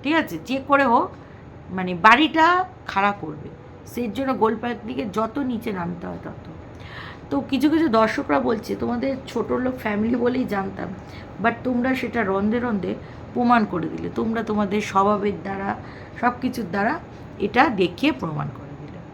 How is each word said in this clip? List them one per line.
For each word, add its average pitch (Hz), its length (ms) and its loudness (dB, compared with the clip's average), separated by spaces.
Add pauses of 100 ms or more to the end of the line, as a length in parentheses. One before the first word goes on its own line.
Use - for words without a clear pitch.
ঠিক 294 120 2
আছে, 311 220 0
যে 262 300 -4
করে 277 160 6
হোক, 269 260 4 (600)
মানে 185 240 -2
বাড়িটা 311 720 8 (220)
খাড়া 202 240 2
করবে। 151 380 -8 (360)
সেই 240 260 -4
জন্য 262 260 0
গোলপাগলিকে 226 760 -2
যত 220 240 0
নিচে 247 340 -2
নামতে 175 360 -4
হয় 175 160 -8
তত। - 260 -12 (800)
তো 277 120 0
কিছু 269 280 2
কিছু 320 200 4
দর্শকরা 226 500 4
বলছে, 226 360 0
"তোমাদের 240 400 -2 (120)
ছোটো 240 300 -2
লোক 254 200 -2
ফ্যামিলি 214 380 0
বলেই 240 300 2
জানতাম, 196 420 -4 (560)
but 233 100 4 (100)
তোমরা 254 320 0
সেটা 233 280 -2
রন্ধে 196 360 2
রন্ধে 208 360 -2 (380)
প্রমাণ 240 320 4
করে 165 240 -2
দিলে, 170 260 -6
তোমরা 226 280 0
তোমাদের 208 380 0
স্বভাবের 202 600 2
দ্বারা, 196 340 -4 (460)
সব 240 200 2
কিছুর 254 300 -4
দ্বারা 214 280 0 (400)
এটা 247 300 4
দেখিয়ে 190 420 2
প্রমাণ 147 360 -4
করে - 400 -12
দিলে।" - 120 -14 (140)